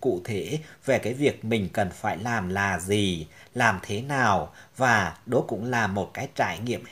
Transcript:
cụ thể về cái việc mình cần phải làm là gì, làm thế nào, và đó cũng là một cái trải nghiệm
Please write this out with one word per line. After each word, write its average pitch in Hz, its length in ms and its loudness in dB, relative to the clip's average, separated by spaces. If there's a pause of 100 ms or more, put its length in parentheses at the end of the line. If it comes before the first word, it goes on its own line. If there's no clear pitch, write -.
cụ 95 240 0
thể 107 340 -4 (260)
về 127 140 2
cái 117 160 -2
việc 135 300 0
mình 110 280 0
cần 101 180 0
phải 92 280 -4
làm 110 300 -2
là 98 300 0
gì, 92 480 0 (280)
làm 98 280 4
thế 107 200 -4
nào, 120 500 2 (240)
và 110 400 2 (100)
đó 123 220 2
cũng 117 220 -4
là 117 160 2
một 95 280 -2
cái 131 200 -8
trải 95 240 -2
nghiệm 113 340 -4